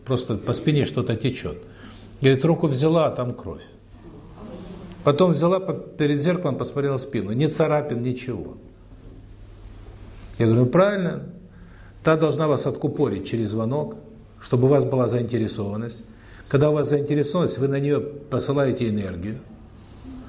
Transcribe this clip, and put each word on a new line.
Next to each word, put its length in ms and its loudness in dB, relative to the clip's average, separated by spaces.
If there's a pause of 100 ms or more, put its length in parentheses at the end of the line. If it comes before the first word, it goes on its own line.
просто 300 -2
по 180 -2
спине 320 2
что-то 300 -2
течёт. 420 -4 (640)
Говорит, 240 6
руку 220 4
взяла, 400 4
а 20 -2
там 240 -4
кровь. 300 -12 (1400)
Потом 280 4
взяла, 280 2
по-, 140 -4
перед 480 0
зеркалом 340 0
посмотрела 420 -2
спину, 340 -4
ни 160 2
царапин, 560 0
ничего. 540 -6 (1800)
Я 80 4
говорю, 180 6
ну 60 2
правильно, 520 2 (800)
та 140 4
должна 300 2
вас 180 2
откупорить 600 -2
через 220 -2
звонок, 480 -2 (440)
чтобы 240 2
у 20 8
вас 160 6
была 220 2
заинтересованность. 960 -2 (480)
Когда 220 4
у 20 4
вас 160 2
заинтересованность, 680 2
вы 80 2
на 120 0
неё 220 2
посылаете 880 -2
энергию. 460 -4 (920)